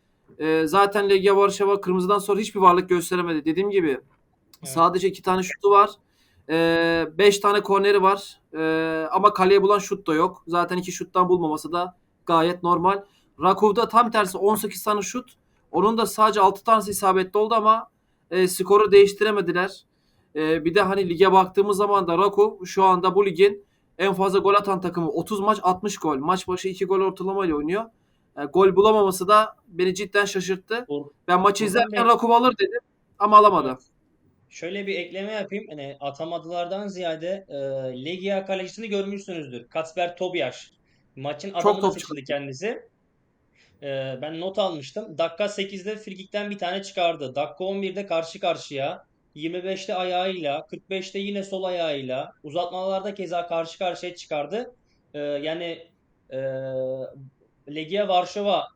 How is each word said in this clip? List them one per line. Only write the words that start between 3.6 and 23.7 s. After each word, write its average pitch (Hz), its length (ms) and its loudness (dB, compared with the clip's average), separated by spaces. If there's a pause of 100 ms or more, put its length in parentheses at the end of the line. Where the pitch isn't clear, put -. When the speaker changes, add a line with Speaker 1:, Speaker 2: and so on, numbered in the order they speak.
Speaker 1:
gibi 185 200 2
Speaker 2:
Evet. - 840 -10
Speaker 1:
sadece 175 340 2
iki 185 140 -6
tane 185 220 0
şutu 202 280 0
var. 202 180 6 (600)
E, 165 580 2 (100)
beş 202 220 6
tane 208 220 2
korneri 196 400 2
var. 190 400 0 (120)
E, 156 80 -8 (500)
ama 185 220 4
kaleye 190 280 4
bulan 196 180 2
şut - 280 -8
da 160 60 0
yok. 175 340 0
Zaten 175 300 -2
iki 180 140 -6
şuttan 180 380 0
bulmaması 160 420 0
da 175 260 -6 (280)
gayet 175 380 2
normal. 175 400 2 (380)
Rakov'da 202 460 2
tam 226 240 2
tersi 202 260 -2
on 202 180 2
sekiz 208 280 -6
tane 208 180 -2
şut. 247 300 -10 (400)
Onun 208 260 2
da 220 80 0
sadece 214 360 2
altı 196 220 4
tanesi 214 280 2
isabetli 190 460 0
oldu 214 160 0
ama, 214 360 2 (420)
e, 180 160 2
skoru 196 440 2
değiştiremediler. 196 800 4 (640)
E, 156 300 0
bir 165 100 0
de 208 60 4
hani 196 280 0
lige 175 220 4
baktığımız 190 460 4
zaman 202 300 2
da 170 100 0
Rakov 202 480 2
şu 190 180 0
anda 185 320 4
bu 202 100 6
ligin 196 400 2 (320)